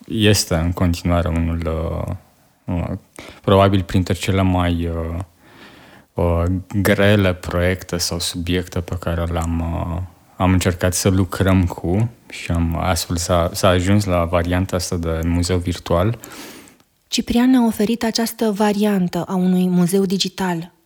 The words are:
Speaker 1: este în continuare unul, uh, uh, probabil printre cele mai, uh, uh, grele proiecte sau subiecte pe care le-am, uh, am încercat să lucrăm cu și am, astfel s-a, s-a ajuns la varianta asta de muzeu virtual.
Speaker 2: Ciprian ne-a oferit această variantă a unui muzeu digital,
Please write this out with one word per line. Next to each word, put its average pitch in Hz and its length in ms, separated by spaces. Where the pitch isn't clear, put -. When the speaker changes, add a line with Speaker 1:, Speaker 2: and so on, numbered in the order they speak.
Speaker 1:
este 104 480
în 85 160
continuare 85 560
unul, 82 340
uh, 92 100
uh, 85 220
probabil 98 420
printre 92 300
cele 95 280
mai, 87 460
uh, 82 320
uh, 85 300
grele 101 520
proiecte 87 640
sau 87 220
subiecte 90 600
pe 90 200
care 85 240
le-am, 85 360
uh, 82 420
am 92 160
încercat 90 420
să - 160
lucrăm 95 560
cu 95 440
și - 220
am, 82 280
astfel 90 360
s-a, 87 380
s-a - 140
ajuns 92 380
la 87 200
varianta 87 500
asta 90 200
de 82 300
muzeu 87 320
virtual. 90 600
Speaker 2:
Ciprian 240 420
ne-a 254 160
oferit 220 380
această 226 480
variantă 202 760
a 190 80
unui 185 320
muzeu 180 380
digital, 185 640